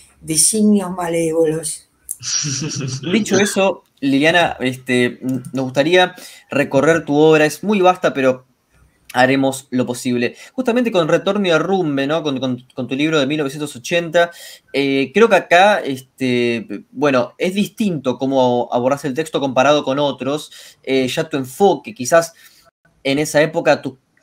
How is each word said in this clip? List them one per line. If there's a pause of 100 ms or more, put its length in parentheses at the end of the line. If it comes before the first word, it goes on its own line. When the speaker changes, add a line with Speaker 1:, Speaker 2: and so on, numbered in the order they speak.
(200)
Speaker 1:
designios
malévolos. (320)
Speaker 2:
<laughs>
Dicho
eso, (160)
Liliana,
este,
n-, (100)
nos
gustaría (360)
recorrer
tu
obra,
es
muy
vasta,
pero (680)
haremos
lo
posible. (200)
Justamente
con
Retorno
y
Derrumbe,
¿no?
Con,
con, (100)
con
tu
libro
de
mil
novecientos
ochenta, (420)
eh,
creo
que
acá,
este,
bueno,
es
distinto
cómo
abordás
el
texto
comparado
con
otros, (320)
eh,
ya
tu
enfoque,
quizás (680)
en
esa
época
tu, (240)